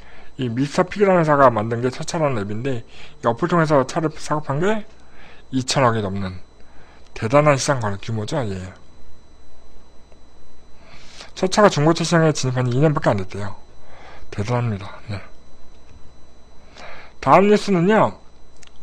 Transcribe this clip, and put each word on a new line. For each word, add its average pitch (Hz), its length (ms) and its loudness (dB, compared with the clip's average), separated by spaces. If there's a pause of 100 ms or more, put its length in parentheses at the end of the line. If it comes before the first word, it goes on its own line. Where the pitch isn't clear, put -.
(380)
이 131 100 -2
미스터 143 360 0
픽이라는 185 360 4
회사가 143 300 6
만든 117 320 0
게 127 80 2
첫차라는 139 540 -2
앱인데, 120 380 -2 (400)
이 - 40 0
어플 120 200 0
통해서 156 400 4
차를 160 300 -2
사고 151 240 -2
판 139 180 -2
게 208 280 0 (640)
이천억이 127 520 2
넘는 95 340 -4 (760)
대단한 143 440 4
시장 131 220 0
거래 104 240 -2
규모죠. 110 360 -2 (100)
예. 95 240 -8 (2750)
첫 185 160 0
차가 208 160 8
중고차 160 340 4
시장에 160 300 4
진입한 127 360 0
지 120 80 2
이 131 40 4
년밖에 151 300 4
안 107 80 2
됐대요. 98 360 -2 (800)
대단합니다. 107 640 -2 (100)
네. 98 120 -6 (2000)
다음 175 280 6
뉴스는요. 190 720 4 (640)